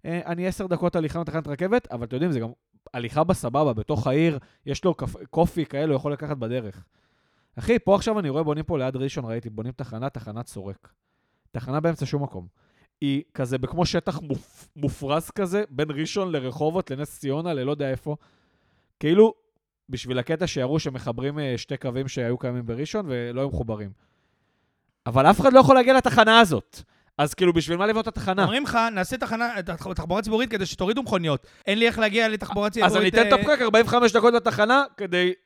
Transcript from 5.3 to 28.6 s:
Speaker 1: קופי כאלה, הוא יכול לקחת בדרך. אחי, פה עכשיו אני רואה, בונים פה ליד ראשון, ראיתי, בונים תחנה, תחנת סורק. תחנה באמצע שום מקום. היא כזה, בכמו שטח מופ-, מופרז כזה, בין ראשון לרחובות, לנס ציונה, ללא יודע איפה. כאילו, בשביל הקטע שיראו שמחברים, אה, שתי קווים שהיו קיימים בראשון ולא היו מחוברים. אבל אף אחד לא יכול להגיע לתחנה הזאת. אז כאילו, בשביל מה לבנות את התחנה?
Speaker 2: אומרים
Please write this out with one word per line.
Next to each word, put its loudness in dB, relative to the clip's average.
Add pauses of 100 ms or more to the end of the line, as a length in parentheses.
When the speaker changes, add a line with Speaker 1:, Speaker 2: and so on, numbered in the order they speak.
Speaker 1:
קופי 0
כאלה, -4
הוא 0
יכול -4
לקחת -8
בדרך. -8 (760)
אחי, 2
פה 2
עכשיו 0
אני -2
רואה, -2
בונים -2
פה -4
ליד -4
ראשון, -6
ראיתי, -8
בונים -10
תחנה, -10
תחנת -12
סורק. -14 (640)
תחנה -4
באמצע -2
שום -2
מקום. -10 (540)
היא -2 (120)
כזה, -4
בכמו -2
שטח -2
מופ-, -10
מופרז -4
כזה, -2
בין -2
ראשון -4
לרחובות, -2
לנס -8
ציונה, -4
ללא -4
יודע -4
איפה. -6 (840)
כאילו, 6 (540)
בשביל -6
הקטע -2
שיראו -2
שמחברים, -6
אה, -4
שתי -8
קווים -6
שהיו -4
קיימים -6
בראשון -6
ולא -6
היו -2
מחוברים. -6 (1160)
אבל 4
אף 8
אחד 6
לא 12
יכול 8
להגיע 6
לתחנה 6
הזאת. 0 (360)
אז 0
כאילו, 4
בשביל 0
מה 0
לבנות 0
את -10
התחנה? 0
Speaker 2:
אומרים 0